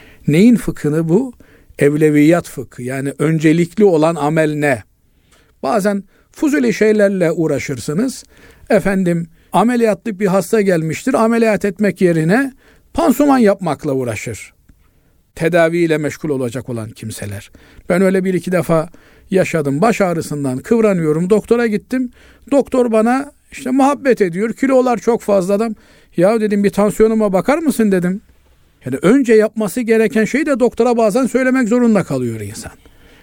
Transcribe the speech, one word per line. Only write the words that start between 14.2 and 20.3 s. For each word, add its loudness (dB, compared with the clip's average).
Tedaviyle 2
meşgul -6
olacak -6
olan -8
kimseler. -14
Ben 2
öyle 2
bir -2
iki -4
defa 0
yaşadım. -2
Baş 2
ağrısından -4